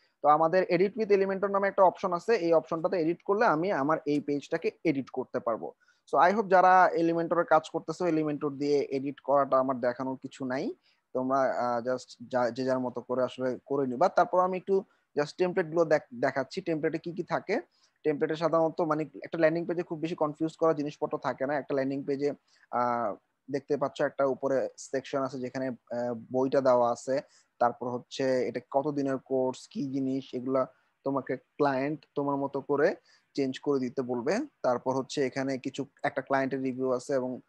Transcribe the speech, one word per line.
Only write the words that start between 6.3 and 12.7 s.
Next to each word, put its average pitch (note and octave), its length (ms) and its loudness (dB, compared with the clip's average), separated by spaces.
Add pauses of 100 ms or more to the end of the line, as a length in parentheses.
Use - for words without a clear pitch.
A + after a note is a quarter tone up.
hope G#3+ 120 0
যারা F#3 480 8
Elementor-এ E3 480 2
কাজ D#3 260 2
করতেছো, D#3+ 360 -6
Elementor D3+ 440 0
দিয়ে C#3+ 300 0
এডিট C3+ 400 -4
করাটা C3+ 400 2
আমার C3 200 0
দেখানোর C3 420 -2
কিছু C3+ 240 -10
নাই, D3 280 -4 (400)
তোমরা, C3 260 0
আহ, A#2+ 420 0
just B2 500 -6
যা, B2 200 2
যে B2+ 140 -4
যার C3 140 0